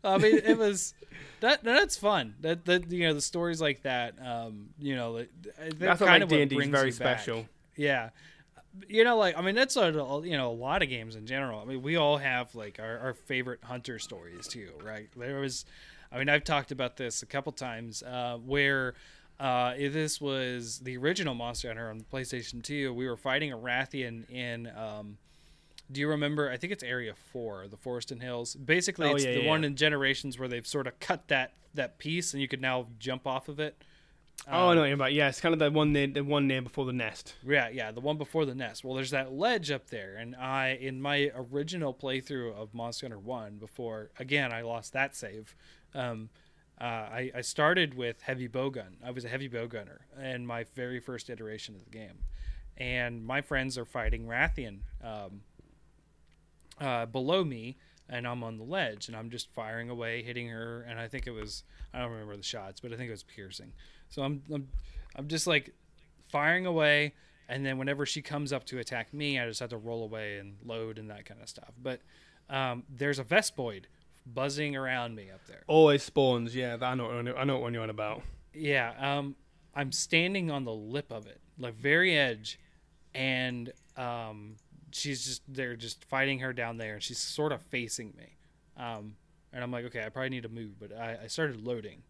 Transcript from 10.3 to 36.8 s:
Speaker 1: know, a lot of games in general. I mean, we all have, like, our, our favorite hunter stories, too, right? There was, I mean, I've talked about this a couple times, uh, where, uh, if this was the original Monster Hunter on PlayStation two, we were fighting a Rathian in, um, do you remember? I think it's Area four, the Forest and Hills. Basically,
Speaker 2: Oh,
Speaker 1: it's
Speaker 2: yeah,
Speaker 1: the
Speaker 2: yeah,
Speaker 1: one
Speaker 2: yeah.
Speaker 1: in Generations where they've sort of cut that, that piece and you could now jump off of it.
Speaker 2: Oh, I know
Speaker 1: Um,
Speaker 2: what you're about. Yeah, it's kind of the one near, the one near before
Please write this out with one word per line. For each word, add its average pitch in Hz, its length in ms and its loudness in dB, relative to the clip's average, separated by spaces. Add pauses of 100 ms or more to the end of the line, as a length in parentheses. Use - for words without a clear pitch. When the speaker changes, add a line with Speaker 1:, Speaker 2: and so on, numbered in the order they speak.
Speaker 1:
know, 127 160 2
a - 20 -2
lot 143 300 2
of 139 40 -2
games 113 280 -6
in 107 100 -12
general. 127 320 -2
I 104 60 -12
mean, 131 180 -6
we 156 140 0
all 147 220 6
have, 127 360 -2
like, 107 240 -10
our, 113 200 -6
our 123 160 -4
favorite 127 500 -4
hunter 120 340 -8
stories, 87 480 -12
too, 101 240 -10 (140)
right? 107 320 -10
There 131 240 -4
was, 135 240 -4 (480)
I 123 60 -6
mean, 135 100 2
I've 147 160 4
talked 147 260 0
about 127 260 -4
this 123 280 -4
a - 20 -16
couple 139 240 -4
times, 117 540 -8
uh, 123 400 -4
where, 135 500 2 (460)
uh, 123 360 2
if 143 160 0
this 156 280 0
was 127 600 -2
the 127 160 -6
original 156 380 2
Monster 120 340 -6
Hunter 113 220 -6
on 110 120 -10 (100)
PlayStation 123 500 -6
two, 139 320 -2
we 127 140 -2
were 120 80 -2
fighting 139 360 0
a 120 60 -6
Rathian 123 720 -4
in, 120 460 -6
um, 104 420 -10 (720)
do 135 120 -2
you 147 60 2
remember? 147 420 2
I 123 80 -4
think 175 160 -4
it's - 80 -10
Area 120 320 -4 (180)
four, 104 340 -6
the 104 120 -16
Forest 123 340 -6
and 123 100 -10
Hills. 120 320 -4
Basically, 160 540 4
Speaker 2:
Oh, 147 60 6
Speaker 1:
it's 139 100 4
Speaker 2:
yeah, 127 80 4
Speaker 1:
the 123 120 6
Speaker 2:
yeah, 120 40 6
Speaker 1:
one 156 140 6
Speaker 2:
yeah. 147 60 2
Speaker 1:
in 139 80 -2
Generations 139 640 2
where 131 80 -6
they've 120 200 -6
sort 139 200 -2
of - 140 -10
cut - 280 0
that, 131 260 2 (180)
that 135 260 -2
piece 170 360 -2
and 139 80 0
you 135 60 0
could 131 120 -2
now 127 280 0 (100)
jump 131 280 -4
off 135 220 -2
of 143 100 -8
it. 151 240 -6 (640)
Speaker 2:
Oh, - 40 -10
I - 20 -2
know 180 200 6
Speaker 1:
Um, 170 80 10
Speaker 2:
what 151 40 8
you're 139 120 4
about. 135 180 4
Yeah, 147 160 6
it's - 100 -6
kind 165 140 6
of 156 40 2
the 147 120 6
one 151 240 6
near, 143 120 4
the 143 160 -2
one 143 240 4
near 131 140 4
before 127 240 -4